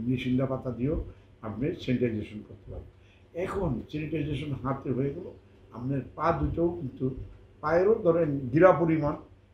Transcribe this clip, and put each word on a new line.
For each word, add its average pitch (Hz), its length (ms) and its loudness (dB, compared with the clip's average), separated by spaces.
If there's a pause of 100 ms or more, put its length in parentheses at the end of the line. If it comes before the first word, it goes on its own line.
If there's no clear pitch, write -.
নিশিন্দা 127 400 0
পাতা 131 240 -4
দিয়েও 127 340 -2 (380)
আপনি 117 380 -4
synthesization 110 680 -2
করতে - 240 -16
পারবেন। - 720 -12
এখন 175 460 -2
synthesization 151 760 -4
হাতে 131 280 -4
হয়ে 135 240 0
গেল, 180 160 -12 (420)
আপনার 127 280 -4 (140)
পা 160 180 0
দুটোও 151 360 0
কিন্তু, 135 460 -4 (460)
পায়েরও 175 340 4
ধরেন 165 440 2 (140)
গিরা 175 200 10
পরিমাণ, 156 440 2 (380)